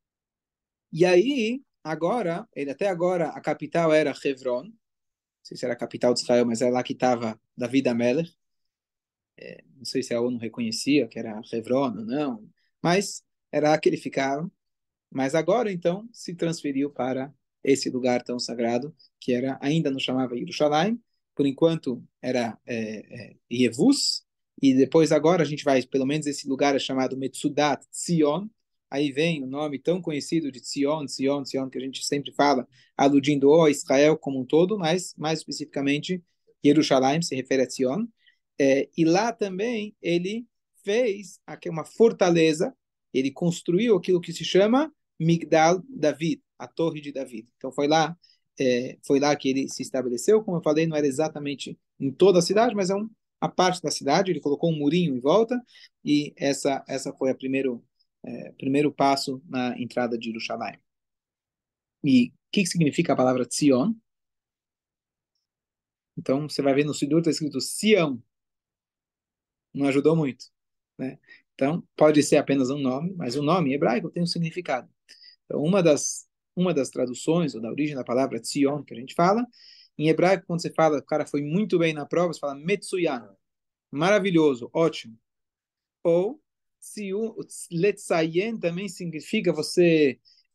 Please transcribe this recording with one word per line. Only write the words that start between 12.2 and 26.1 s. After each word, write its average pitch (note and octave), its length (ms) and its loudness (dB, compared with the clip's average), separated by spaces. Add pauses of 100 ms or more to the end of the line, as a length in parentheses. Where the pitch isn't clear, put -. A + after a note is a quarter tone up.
mas F#3 400 -2 (300)
era D3 180 2
lá D#3 80 4
que F#3 100 2
ele D#3 100 0
ficava. C#3 520 -6 (640)
Mas C3+ 220 -2
agora, G3+ 360 0
então, F#3 400 -4
se - 220 -14
transferiu D3 560 -4
para C3 420 -4 (300)
esse C3+ 260 2
lugar B2 360 0
tão B2 140 -8
sagrado, A#2+ 560 -4 (260)
que - 120 -2
era, C3 300 -2
ainda D3 260 0
não C3+ 120 -4
chamava B2+ 360 -4
Yerushalayim, D#3 640 0 (360)
por C#3+ 100 2
enquanto C#3 580 0 (160)
era, B2 460 -4
é, A2 640 -10
é, - 60 -20 (140)
Yevus, B2 760 2 (360)
e C3+ 140 6
depois D3 380 4
agora D#3+ 300 4
a C#3+ 40 0
gente C#3+ 180 -6
vai, C3+ 200 2
pelo C3+ 200 -2
menos C#3+ 220 -2